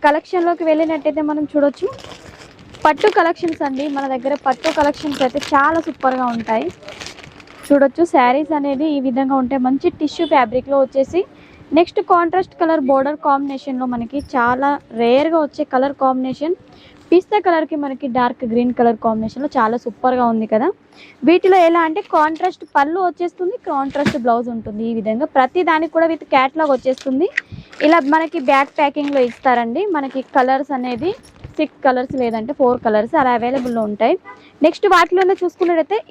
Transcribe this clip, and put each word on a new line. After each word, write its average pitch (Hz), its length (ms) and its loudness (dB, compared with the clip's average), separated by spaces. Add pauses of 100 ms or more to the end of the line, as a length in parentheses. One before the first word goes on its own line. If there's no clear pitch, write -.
కలెక్షన్ 320 420 0
లోకి 349 220 -4
వెళ్ళినట్టయితే 311 600 0
మనం 302 220 -2
చూడొచ్చు, 285 340 0 (960)
పట్టు 302 320 2
కలెక్షన్స్ 339 520 -2
అండి. 269 180 -4 (100)
మన 277 160 -4
దగ్గర 262 220 -4 (100)
పట్టు 269 340 -2
కలెక్షన్స్ 294 480 -2
అయితే 262 140 -4 (140)
చాలా 294 320 2
సూపర్ 262 340 -4
గా 254 60 -4 (100)
ఉంటాయి. 226 320 -4 (1000)
చూడొచ్చు, 277 360 4 (100)
శారీస్ 277 460 2
అనేది 277 260 -2 (120)
ఈ - 100 -2
విధంగా 269 340 0
ఉంటాయి. 254 240 -2
మంచి 277 220 0 (120)
టిష్యూ 320 340 -4
ఫ్యాబ్రిక్ 254 400 0
లో 277 100 2
వచ్చేసి, 269 380 0 (560)
నెక్స్ట్ 349 220 2 (120)
కాంట్రాస్ట్ 349 500 2
కలర్ 320 280 2
బోర్డర్ 277 360 2
కాంబినేషన్ 277 560 -2
లో 262 40 -2 (100)
మనకి 233 240 -6 (160)
చాలా 254 340 2 (320)
రేర్ 254 320 4
గా 330 120 2
వచ్చే 294 180 -6 (100)
కలర్ 269 300 0
కాంబినేషన్, 262 520 -2 (560)
పిస్తా 370 260 4 (100)
కలర్ 330 220 2
కి 320 140 -4
మనకి 269 240 -6 (100)
డార్క్ 247 340 0
గ్రీన్ 240 280 2
కలర్ 233 260 2
కాంబినేషన్ 220 400 -2
లో 302 120 -6
చాలా 226 260 2
సూపర్ 254 360 -2
గా 247 140 2
ఉంది 220 200 -2
కదా. 220 140 2 (600)
వీటిలో 370 380 6
ఎలా 339 200 4
అంటే 320 140 -4 (140)
కాంట్రాస్ట్ 320 480 0 (140)
పళ్ళు 311 300 2
వచ్చేస్తుంది, 349 480 -4 (140)
కాంట్రాస్ట్ 277 560 -2
బ్లౌజ్ 240 300 2
ఉంటుంది. 214 360 -8
ఈ - 80 -4
విధంగా 220 280 -2 (100)
ప్రతి 262 340 2
దానికి 320 260 -2
కూడా 330 160 4
with 320 120 -8 (100)
catalog 285 400 0
వచ్చేస్తుంది. 262 540 -2 (580)
ఇలా 330 120 6 (160)
మనకి 320 260 -2 (100)
బ్యాక్ 277 280 0
ప్యాకింగ్ 285 380 -2
లో 262 140 2
ఇస్తారండి. 240 520 0 (140)
మనకి 269 240 -6 (160)
కలర్స్ 269 420 0
అనేది 247 320 -4 (480)
సిక్స్ 302 260 -4
కలర్స్ 254 340 0
లేదంటే 226 400 -2
ఫోర్ 247 240 4
కలర్స్ 214 380 0
అలా 254 160 2
అవైలబుల్ 247 400 -4
లో 226 120 0
ఉంటాయి. 220 260 0 (500)
నెక్స్ట్ 339 280 0
వాటిలోనే 359 480 4
చూసుకున్నట్టయితే 349 560 -2 (140)